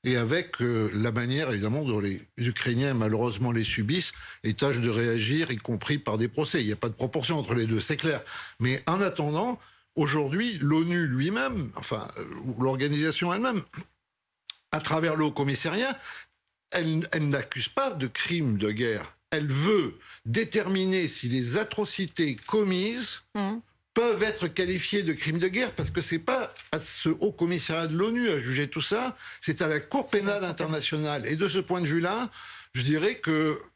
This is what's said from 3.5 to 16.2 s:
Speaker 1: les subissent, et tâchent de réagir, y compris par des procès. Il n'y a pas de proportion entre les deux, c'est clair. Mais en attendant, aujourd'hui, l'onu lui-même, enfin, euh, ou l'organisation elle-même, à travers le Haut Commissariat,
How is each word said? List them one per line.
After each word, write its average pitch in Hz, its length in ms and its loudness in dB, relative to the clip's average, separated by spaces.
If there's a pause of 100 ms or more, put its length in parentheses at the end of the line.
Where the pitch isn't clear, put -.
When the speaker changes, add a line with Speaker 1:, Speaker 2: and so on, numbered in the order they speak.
Speaker 1:
les 113 120 2
subissent, 123 500 0 (300)
et 110 120 0
tâchent 139 240 2
de 117 100 2
réagir, 117 600 2
y 117 60 -2
compris 127 420 -2
par 107 180 -2
des 117 100 2
procès. 151 340 0
Il 110 40 0
n'y 104 80 0
a - 20 0
pas 120 140 -4
de 107 60 -6
proportion 147 420 -2
entre 135 160 -2
les 117 140 2
deux, 110 120 2
c'est - 180 -2
clair. 151 260 0 (340)
Mais 127 300 0
en 180 120 2
attendant, 185 600 0 (360)
aujourd'hui, 156 640 0
l'onu 160 460 2
lui-même, 175 720 0
enfin, 110 320 -6 (100)
euh, - 80 -8 (220)
ou 120 160 -2
l'organisation 147 680 2
elle-même, 220 300 0 (1080)
à 156 80 0
travers 160 360 2
le 156 100 4
Haut 151 60 2
Commissariat, 165 640 0 (760)